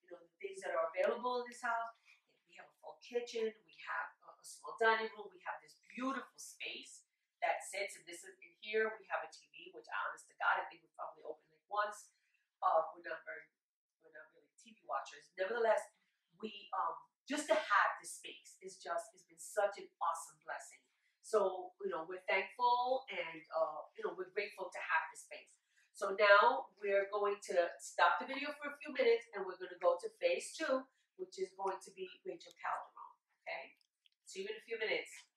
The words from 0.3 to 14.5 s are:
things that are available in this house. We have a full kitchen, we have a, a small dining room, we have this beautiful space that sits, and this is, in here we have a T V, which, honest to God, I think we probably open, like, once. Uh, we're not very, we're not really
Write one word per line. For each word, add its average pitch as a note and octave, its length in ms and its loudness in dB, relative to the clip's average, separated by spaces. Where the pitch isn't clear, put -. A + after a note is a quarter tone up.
things G3 220 -8
that F#3 160 -2
are E3 160 2
available A3+ 480 2
in B3 80 -8
this - 100 -16
house. A3+ 380 -2
We - 80 -20
have - 140 -20
a - 100 -20
full - 220 -18
kitchen, A#3+ 480 -2
we - 160 -20
have - 260 -4
a, - 80 -
a - 80 -20
small - 320 -12
dining A3+ 400 4
room, G3+ 160 -12
we - 100 -20
have - 160 -8
this - 160 -20
beautiful C4 480 -8
space - 640 -14
that - 180 2
sits, - 380 -6
and D#3 100 -20
this F3 160 -14
is, F#3+ 160 -20
in - 120 -20
here A3 340 0
we - 140 -20
have - 100 -2
a - 80 -10
T - 240 -20
V, - 220 -18
which, - 160 -16
honest - 400 -6
to - 100 -20
God, - 160 4
I D#3 140 -2
think E3 100 -20
we - 160 -20
probably - 300 -12
open, - 240 -12
like, - 180 -20
once. G#3 400 -2
Uh, - 320 4
we're - 100 -20
not - 220 -6
very, - 180 -10
we're D#3 140 -20
not D#3 180 -18
really D3 240 -20